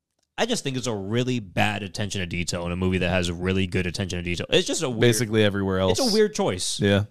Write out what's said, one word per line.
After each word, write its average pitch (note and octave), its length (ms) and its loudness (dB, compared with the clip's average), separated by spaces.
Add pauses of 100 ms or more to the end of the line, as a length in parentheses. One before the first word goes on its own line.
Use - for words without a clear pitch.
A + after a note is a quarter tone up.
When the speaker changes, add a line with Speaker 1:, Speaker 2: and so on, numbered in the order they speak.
(380)
Speaker 1:
I A3 80 0
just A#3 160 -2
think C3 140 -4
it's A#2+ 100 -4
a A#2 80 -2
really A#2+ 460 0
bad G#2 420 -2
attention G2+ 380 -6
to F2+ 60 -2
detail F2 400 -4
in F2 60 -4
a F2 40 -2
movie F#2 220 2
that F2 120 2
has F2+ 200 0
really F#2 360 0
good F2+ 200 -2
attention F2+ 320 -4
to F2 40 -6
detail. F2 280 -4
It's F3 180 2
just - 140 -2
a D3 60 -2
weird, A2+ 120 -2
Speaker 2:
Basically A2+ 420 4
everywhere F#2+ 380 2
else. F#2+ 180 2
Speaker 1:
it's C4 120 2
a - 40 0
weird G#3+ 200 2
choice. C3+ 440 -2
Speaker 2:
Yeah. G2+ 320 4